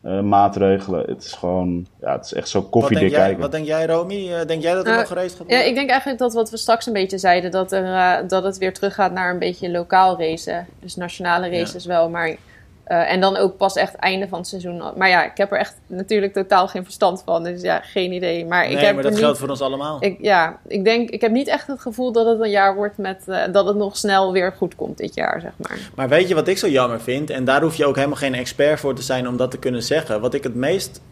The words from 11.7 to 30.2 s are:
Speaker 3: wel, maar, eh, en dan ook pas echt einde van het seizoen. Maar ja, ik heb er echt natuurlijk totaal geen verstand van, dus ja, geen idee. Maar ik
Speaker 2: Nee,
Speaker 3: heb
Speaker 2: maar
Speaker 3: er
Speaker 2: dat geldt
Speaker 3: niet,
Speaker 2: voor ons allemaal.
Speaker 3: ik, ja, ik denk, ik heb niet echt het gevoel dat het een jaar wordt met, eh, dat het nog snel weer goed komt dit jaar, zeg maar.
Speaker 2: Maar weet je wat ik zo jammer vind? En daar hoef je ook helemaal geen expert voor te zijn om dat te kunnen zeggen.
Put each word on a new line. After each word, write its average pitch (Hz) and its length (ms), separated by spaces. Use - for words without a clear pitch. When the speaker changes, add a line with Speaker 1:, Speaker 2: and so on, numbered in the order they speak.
Speaker 3:
wel, 170 240
maar, 170 260
eh, 170 280
en 185 100
dan 190 160
ook 190 200
pas 196 180
echt - 200
einde 190 320
van 180 120
het 180 80
seizoen. 175 340
Maar 190 120
ja, 175 140
ik - 140
heb 196 140
er 196 60
echt - 180
natuurlijk 196 460
totaal 190 340
geen 185 160
verstand 190 420
van, 170 180
dus 180 180
ja, 175 220
geen 185 280
idee. 170 340
Maar 175 180
ik - 120
Speaker 2:
Nee, 147 100
Speaker 3:
heb 151 100
Speaker 2:
maar 139 80
Speaker 3:
er 143 60
Speaker 2:
dat 104 100
geldt 147 120
Speaker 3:
niet, 131 100
Speaker 2:
voor 139 80
ons 135 120
allemaal. 139 380
Speaker 3:
ik, 196 220
ja, 175 360
ik 196 160
denk, 226 260
ik - 120
heb 220 100
niet 262 160
echt - 200
het 269 140
gevoel 247 300
dat 226 140
het 226 140
een 220 100
jaar 196 260
wordt 208 220
met, 190 300
eh, 185 140
dat 190 160
het 202 80
nog 202 220
snel 196 340
weer 185 260
goed 175 180
komt - 220
dit - 180
jaar, - 260
zeg - 160
maar. - 200
Speaker 2:
Maar 131 140
weet 175 180
je 180 80
wat 156 120
ik 190 100
zo 208 100
jammer 123 340
vind? 143 280
En 131 160
daar 135 160
hoef 160 140
je 147 100
ook 139 100
helemaal 139 220
geen 135 180
expert 143 440
voor 135 160
te - 80
zijn 127 240
om 123 100
dat 127 140
te 131 60
kunnen 123 260
zeggen. 135 380